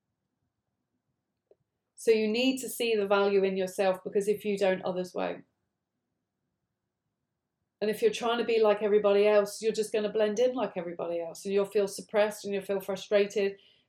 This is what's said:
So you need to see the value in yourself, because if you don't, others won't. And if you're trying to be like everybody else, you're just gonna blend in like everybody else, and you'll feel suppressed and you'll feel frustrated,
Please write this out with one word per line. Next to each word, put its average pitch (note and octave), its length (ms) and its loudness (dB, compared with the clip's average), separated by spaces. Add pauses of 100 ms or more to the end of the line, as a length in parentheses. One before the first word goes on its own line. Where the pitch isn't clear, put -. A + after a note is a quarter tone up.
(2000)
So - 160 2
you A3 160 2
need B3+ 320 0
to A#3 100 -10
see A#3 260 -2
the G3+ 100 0
value G3+ 380 2
in F#3+ 120 0
yourself, F#3 480 -2
because G3 240 -2
if G#3 160 -2
you G3+ 140 -2
don't, F#3+ 260 0
others F3+ 300 -6
won't. - 300 -6 (2500)
And G#3 80 0
if G#3 120 -4
you're A3 100 4
trying A#3 260 -2
to A#3 80 -2
be A3+ 160 2
like G#3 200 4
everybody G3+ 460 4
else, G#3 340 2
you're A3 120 0
just G#3+ 180 -4
gonna G#3+ 180 0
blend G#3+ 300 0
in B3+ 160 2
like G#3+ 220 -4
everybody E3+ 420 -6
else, E3 240 -10
and G3 100 -4
you'll G3 120 2
feel G3 220 0
suppressed G#3 580 -2
and G3+ 80 -6
you'll G3 100 -4
feel G3 160 -4
frustrated, G3 800 0 (320)